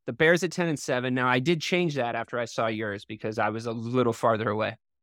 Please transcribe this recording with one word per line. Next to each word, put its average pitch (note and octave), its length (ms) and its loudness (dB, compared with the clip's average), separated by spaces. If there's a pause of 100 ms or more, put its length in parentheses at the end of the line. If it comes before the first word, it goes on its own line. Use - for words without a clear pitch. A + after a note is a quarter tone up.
the C3 40 -6
Bears D#3+ 320 4
at E3+ 80 -2
ten F3 160 0
and D3+ 120 0
seven. B2+ 340 -2
Now, B2+ 140 2
I B2+ 100 4
did D3+ 240 2
change F3 340 0
that A#2+ 200 -2
after A#2 240 -4
I A#2+ 60 -2
saw A#2 200 -4
yours G#2+ 400 -4
because A2 320 -8
I G#2+ 120 2
was A2+ 180 -6
a A#2 40 -4
little A#2 420 0
farther A2 360 0
away. G#2+ 260 -2 (280)